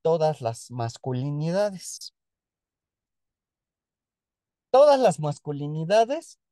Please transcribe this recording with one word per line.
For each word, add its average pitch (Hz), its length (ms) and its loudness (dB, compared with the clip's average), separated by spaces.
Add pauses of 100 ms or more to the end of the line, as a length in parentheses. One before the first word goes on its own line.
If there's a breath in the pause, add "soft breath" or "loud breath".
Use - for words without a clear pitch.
todas 156 380 0
las 113 320 -8
masculinidades. 147 1400 -6 (2500)
Todas 277 280 8
las 202 220 2
masculinidades 160 1160 -2 (140)